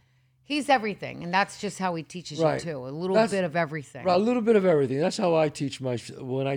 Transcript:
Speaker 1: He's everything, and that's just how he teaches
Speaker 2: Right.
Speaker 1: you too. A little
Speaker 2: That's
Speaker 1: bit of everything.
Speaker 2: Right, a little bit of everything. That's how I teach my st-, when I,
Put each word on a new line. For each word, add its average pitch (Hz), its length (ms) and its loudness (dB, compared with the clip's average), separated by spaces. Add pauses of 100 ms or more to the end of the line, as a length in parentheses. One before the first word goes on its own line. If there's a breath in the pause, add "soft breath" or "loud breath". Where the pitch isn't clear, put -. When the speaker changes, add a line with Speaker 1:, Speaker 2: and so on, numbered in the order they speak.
(440)
Speaker 1:
He's 294 240 -4
everything, 180 560 0
and 175 100 -4
that's 196 260 2
just 202 200 -6
how 185 160 0
he 160 80 -6
teaches 151 340 -12
Speaker 2:
Right. 147 260 2
Speaker 1:
you 165 80 -6
too. 127 140 -8
A - 20 -10
little 175 280 -2
Speaker 2:
That's 220 160 4
Speaker 1:
bit 190 120 0
of 175 120 -2
everything. 147 480 -4
Speaker 2:
Right, 180 100 4
a 180 40 6
little 240 240 2
bit 226 140 4
of 190 80 4
everything. 143 360 4
That's 180 160 0
how 180 180 2
I 160 140 4
teach 139 320 -6
my 127 160 -2
st-, - 280 -12
when 135 220 -2
I, 139 100 -2